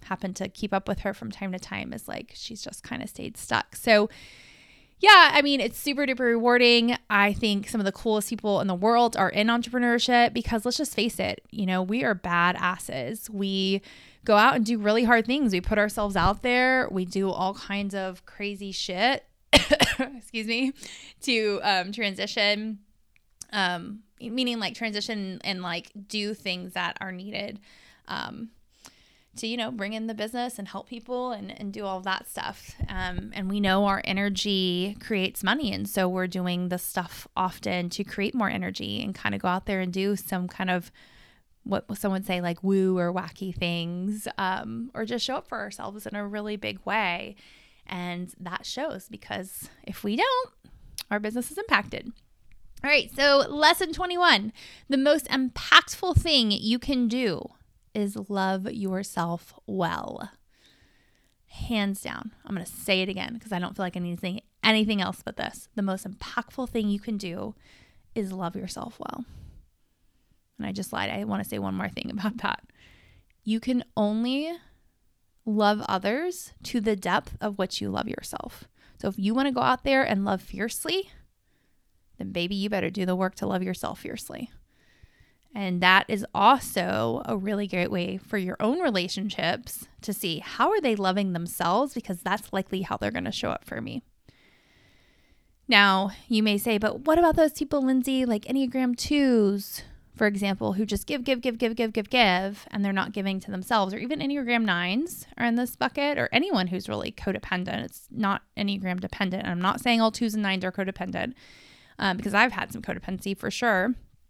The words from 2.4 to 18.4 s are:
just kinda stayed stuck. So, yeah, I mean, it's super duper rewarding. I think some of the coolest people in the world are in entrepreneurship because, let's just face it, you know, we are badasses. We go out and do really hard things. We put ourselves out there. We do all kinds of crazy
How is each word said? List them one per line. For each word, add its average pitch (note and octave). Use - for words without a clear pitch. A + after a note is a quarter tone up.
just -
kinda -
stayed -
stuck. -
So, G#3+
yeah, F4+
I D4
mean, C#4
it's -
super C#4+
duper C4
rewarding. A#3+
I G3+
think G3+
some A3
of G3
the G3
coolest G#3+
people G3+
in G3
the F#3
world A#3
are F#3+
in G#3
entrepreneurship A#3+
because, A#3
let's B3
just D4+
face A3+
it, -
you G#3
know, F#3
we A3
are G#3+
badasses. F3
We G3
go G#3+
out A#3+
and A3
do A3+
really G#3+
hard A3+
things. B3+
We F3+
put G#3+
ourselves G#3
out F#3+
there. B3+
We F#3
do F#3+
all F#3+
kinds G3+
of F#3+
crazy G3+